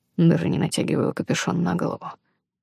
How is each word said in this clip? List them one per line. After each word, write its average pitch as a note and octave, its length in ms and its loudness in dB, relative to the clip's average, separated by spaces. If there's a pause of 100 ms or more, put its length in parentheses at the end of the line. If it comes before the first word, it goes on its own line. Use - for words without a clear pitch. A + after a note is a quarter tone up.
(180)
Даже E3 320 4
не - 80 0
натягиваю - 560 0
капюшон - 500 -2
на F2 120 0
голову. - 360 -6 (520)